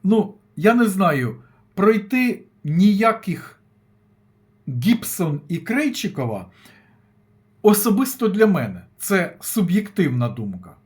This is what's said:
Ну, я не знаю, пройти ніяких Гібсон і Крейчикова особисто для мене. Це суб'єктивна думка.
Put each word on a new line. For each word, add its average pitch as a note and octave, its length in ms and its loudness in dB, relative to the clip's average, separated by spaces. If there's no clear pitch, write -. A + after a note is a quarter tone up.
Ну, G#3 300 2
я G3+ 180 2
не A#3+ 120 4
знаю, D#3+ 560 0
пройти A3 720 0
ніяких G3 960 0
Гібсон D3 800 -2
і E3+ 100 -6
Крейчикова F3+ 880 -4
особисто G#3+ 640 2
для G#3+ 200 2
мене. A#2 340 -2
Це F#3 440 -2
суб'єктивна F3 880 -2
думка. G2 460 -12